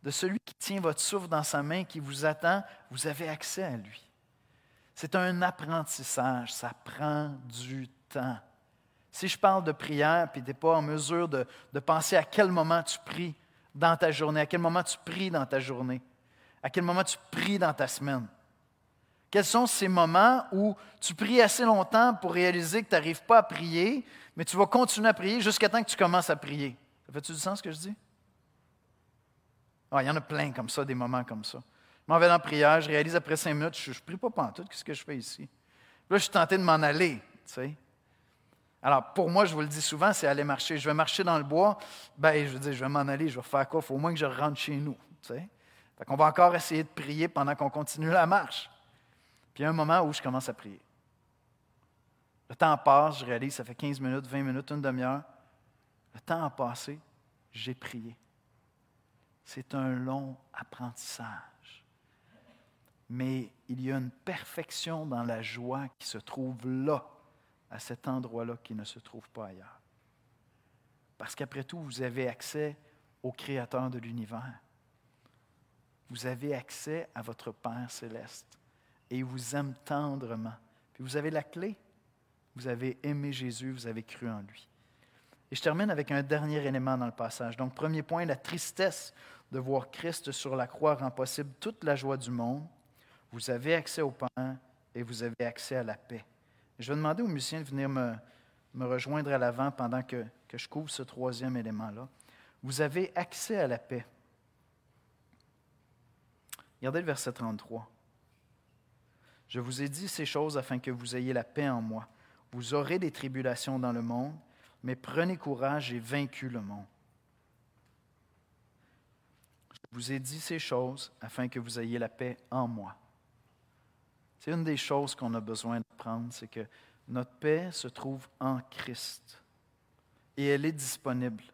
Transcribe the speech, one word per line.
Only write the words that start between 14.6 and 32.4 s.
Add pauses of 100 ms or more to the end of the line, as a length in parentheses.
moment
tu
pries
dans
ta
journée, (600)
à
quel
moment
tu (140)
pries
dans
ta
semaine, (1040)
quels
sont
ces
moments
où (240)
tu
pries
assez
longtemps
pour
réaliser
que
t'arrives
pas
à
prier, (300)
mais
tu
vas
continuer
à
prier
jusqu'à
temps
que
tu
commences
à
prier. (300)
Ça
fait-tu
du
sens
ce
que
je
dis ? (1900)
Ah,
il
y
en
a
plein
comme
ça,
des
moments
comme
ça. (480)
Je
m'en
vais
dans
la
prière,